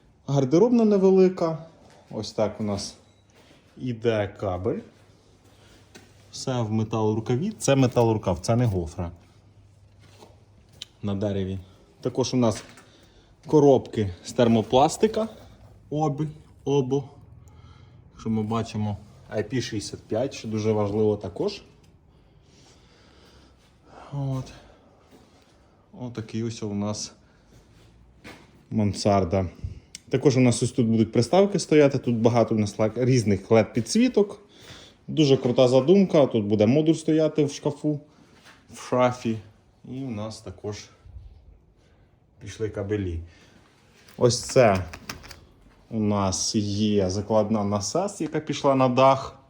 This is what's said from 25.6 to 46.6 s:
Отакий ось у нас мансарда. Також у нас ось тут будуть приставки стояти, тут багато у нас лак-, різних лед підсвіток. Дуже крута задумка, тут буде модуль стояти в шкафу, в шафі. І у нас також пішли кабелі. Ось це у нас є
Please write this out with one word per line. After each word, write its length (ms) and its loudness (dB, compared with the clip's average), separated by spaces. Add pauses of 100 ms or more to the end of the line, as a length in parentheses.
Отакий 420 -8
ось 200 -8
у 100 -6
нас 400 -6 (1600)
мансарда. 800 0 (600)
Також 280 2
у 20 4
нас 240 2
ось 80 -2
тут 160 0
будуть 240 2
приставки 480 2
стояти, 380 4
тут 180 -2
багато 400 2
у 20 2
нас 220 -2
лак-, 260 -2
різних 460 0
лед 220 4
підсвіток. 680 0 (640)
Дуже 300 4
крута 300 2
задумка, 580 6
тут 200 0
буде 200 4
модуль 280 4
стояти 520 0
в 60 -4
шкафу, 480 -4 (760)
в 160 -18
шафі. 480 0 (540)
І 120 -10
у 60 -8
нас 320 -10
також 440 -12 (1600)
пішли 280 -8
кабелі. 500 -4 (960)
Ось 240 2
це 440 2 (1080)
у 80 -4
нас 560 0
є 540 0